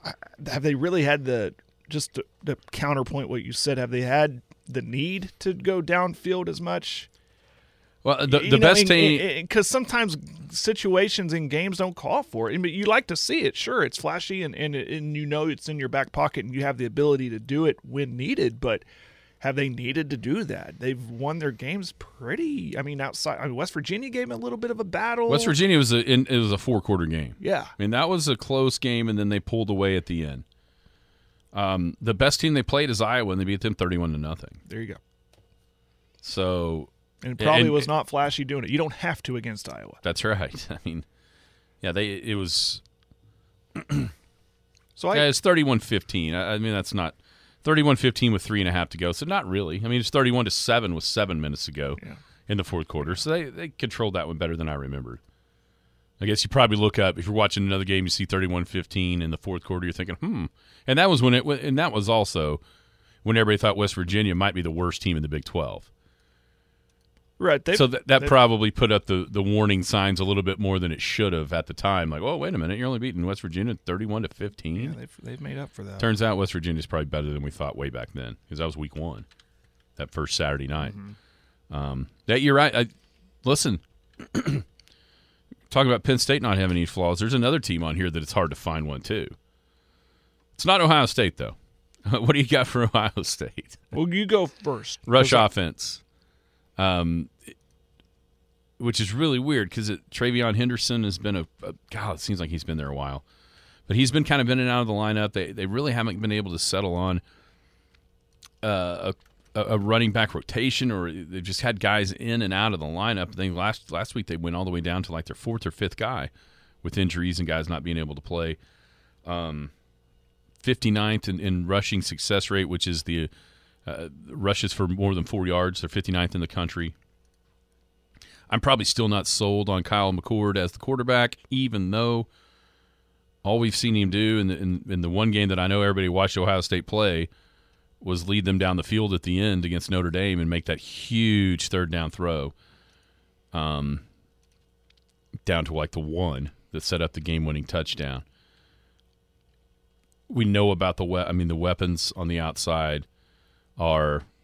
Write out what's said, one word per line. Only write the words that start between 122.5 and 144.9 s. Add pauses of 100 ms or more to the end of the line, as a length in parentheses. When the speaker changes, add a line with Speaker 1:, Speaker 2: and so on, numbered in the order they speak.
Speaker 2:
rate,
which
is
the, (580)
uh, (200)
rushes
for
more
than
four
yards.
They're
fifty-ninth
in
the
country. (1600)
I'm
probably
still
not
sold
on
Kyle
McCord
as
the
quarterback, (140)
even
though (1160)
all
we've
seen
him
do
in
the,
in,
in
the
one
game
that
I
know
everybody
watched
Ohio
State
play (720)
was
lead
them
down
the
field
at
the
end
against
Notre
Dame
and
make
that
huge
third
down
throw, (1000)
um, (1400)